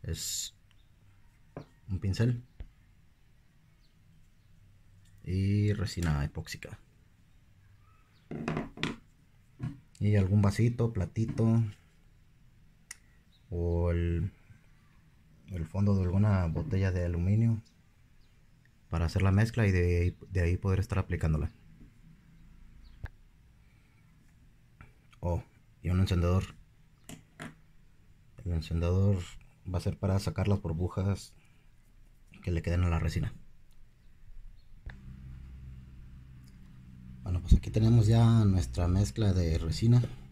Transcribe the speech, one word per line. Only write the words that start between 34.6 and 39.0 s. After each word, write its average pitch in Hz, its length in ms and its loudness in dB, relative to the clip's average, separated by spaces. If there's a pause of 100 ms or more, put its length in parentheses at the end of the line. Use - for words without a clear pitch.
Bueno, 87 180 -6
pues - 140 6
aquí - 160 2
tenemos 113 360 6
ya 113 380 6
nuestra 92 420 2
mezcla 101 460 2